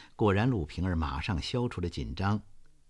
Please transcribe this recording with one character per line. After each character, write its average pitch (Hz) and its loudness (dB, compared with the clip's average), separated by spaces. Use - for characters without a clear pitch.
果 104 4
然， 104 4
陆 110 2
平 85 -2
儿 92 2
马 71 0
上 82 -2
消 123 -2
除 - -6
了 87 -2
紧 65 -6
张， 101 2